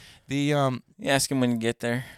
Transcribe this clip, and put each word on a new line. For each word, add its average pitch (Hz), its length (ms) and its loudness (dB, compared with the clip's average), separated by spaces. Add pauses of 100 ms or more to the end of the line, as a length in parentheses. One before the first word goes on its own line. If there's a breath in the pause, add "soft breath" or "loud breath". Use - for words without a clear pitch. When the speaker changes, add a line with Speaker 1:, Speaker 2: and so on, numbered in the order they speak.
(280 loud breath)
Speaker 1:
the, 143 260 0
um, 135 300 0 (160)
Speaker 2:
You - 120 -4
ask 139 200 2
him 135 80 0
when 123 120 2
you 120 60 0
get 113 220 -2
there. 120 240 -2 (140)